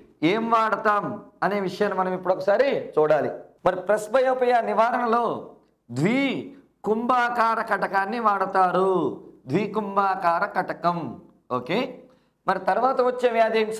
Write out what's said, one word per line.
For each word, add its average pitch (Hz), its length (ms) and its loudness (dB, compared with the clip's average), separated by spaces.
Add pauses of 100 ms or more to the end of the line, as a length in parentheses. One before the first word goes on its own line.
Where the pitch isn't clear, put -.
(220)
ఏం 220 280 2
వాడతాం 208 540 2 (380)
అనే 202 180 0
విషయాన్ని 190 380 -2
మనం 185 200 0
ఇప్పుడు 180 160 0
ఒకసారి 202 340 2 (300)
చూడాలి. 151 320 2 (360)
మరి 180 100 2
ప్రెస్ 208 380 -2
బయోపియా 254 460 2
నివారణలో 226 640 0 (640)
ద్వి 180 300 0 (640)
కుంభాకార 233 760 0
కటకాన్ని 196 580 -2
వాడతారు. 190 720 2 (540)
ద్వికుంభాకార 196 1000 0 (120)
కటకం. 165 640 -4 (380)
ఓకే. 160 200 -4 (680)
మరి 185 100 0
తర్వాత 233 420 0
వచ్చే 247 300 0
వ్యాధి 220 280 2
ఏంటి 220 220 -2